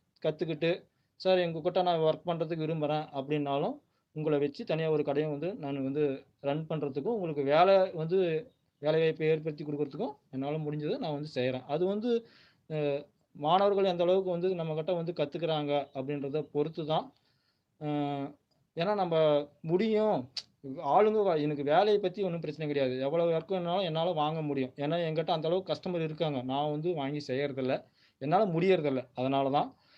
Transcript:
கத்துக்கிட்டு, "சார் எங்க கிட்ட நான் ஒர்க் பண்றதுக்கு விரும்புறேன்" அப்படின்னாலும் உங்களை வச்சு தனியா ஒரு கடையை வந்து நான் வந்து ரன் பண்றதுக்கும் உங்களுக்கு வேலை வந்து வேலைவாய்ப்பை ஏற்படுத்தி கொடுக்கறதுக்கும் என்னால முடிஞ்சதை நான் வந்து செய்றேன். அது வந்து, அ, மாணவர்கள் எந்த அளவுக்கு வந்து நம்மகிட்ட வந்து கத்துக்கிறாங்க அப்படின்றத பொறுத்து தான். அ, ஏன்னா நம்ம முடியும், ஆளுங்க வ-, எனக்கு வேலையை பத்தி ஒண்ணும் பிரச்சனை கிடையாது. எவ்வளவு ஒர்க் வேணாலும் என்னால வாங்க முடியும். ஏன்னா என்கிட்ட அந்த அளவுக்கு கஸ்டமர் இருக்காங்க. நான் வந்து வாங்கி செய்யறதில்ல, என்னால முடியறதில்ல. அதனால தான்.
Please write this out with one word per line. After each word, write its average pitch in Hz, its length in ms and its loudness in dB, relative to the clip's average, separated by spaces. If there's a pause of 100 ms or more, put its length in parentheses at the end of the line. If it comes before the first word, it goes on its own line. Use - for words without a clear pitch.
(220)
கத்துக்கிட்டு, 160 500 0 (480)
"சார் 185 180 4
எங்க 165 240 0
கிட்ட 180 200 0
நான் 175 180 2
ஒர்க் 156 280 2
பண்றதுக்கு 160 380 -2
விரும்புறேன்" 151 480 -2
அப்படின்னாலும் 143 640 -2 (400)
உங்களை 151 240 0
வச்சு 147 260 -2
தனியா 160 260 0
ஒரு 147 120 2
கடையை 147 280 0
வந்து 156 240 -4
நான் 139 280 -6
வந்து 139 200 -2 (360)
ரன் 151 260 -4
பண்றதுக்கும் 151 500 -4
உங்களுக்கு 156 280 -2
வேலை 185 480 6
வந்து 165 260 -2 (640)
வேலைவாய்ப்பை 160 460 2
ஏற்படுத்தி 156 360 0
கொடுக்கறதுக்கும் 147 500 -4 (180)
என்னால 139 260 -4
முடிஞ்சதை 151 400 -4
நான் 170 160 -4
வந்து 151 200 -6
செய்றேன். 127 320 -2
அது 156 200 0
வந்து, 214 260 0 (580)
அ, 156 100 -4 (560)
மாணவர்கள் 190 480 4
எந்த 175 200 2
அளவுக்கு 185 280 2
வந்து 175 240 -2
நம்மகிட்ட 160 400 -2
வந்து 170 180 -4
கத்துக்கிறாங்க 147 800 -2
அப்படின்றத 139 480 -4
பொறுத்து 151 440 -4
தான். 170 200 0 (760)
அ, 151 60 -6 (880)
ஏன்னா 196 180 0
நம்ம 175 200 0 (460)
முடியும், 208 540 2 (720)
ஆளுங்க 214 320 6
வ-, 175 220 2
எனக்கு 147 220 -2
வேலையை 202 360 4
பத்தி 202 240 -2
ஒண்ணும் 170 160 -2
பிரச்சனை 156 280 -6
கிடையாது. 131 320 0
எவ்வளவு 170 320 0
ஒர்க் 160 200 -2
வேணாலும் 180 320 0
என்னால 165 280 0
வாங்க 156 300 0
முடியும். 139 340 -4
ஏன்னா 151 240 -2
என்கிட்ட 160 300 -2
அந்த 160 180 0
அளவுக்கு 185 220 0
கஸ்டமர் 170 320 -4
இருக்காங்க. 156 400 -2
நான் 139 300 -2
வந்து 156 220 -2
வாங்கி 143 340 -4
செய்யறதில்ல, 135 480 -2 (460)
என்னால 175 240 2
முடியறதில்ல. 165 680 2
அதனால 135 360 0
தான். 165 200 2 (280)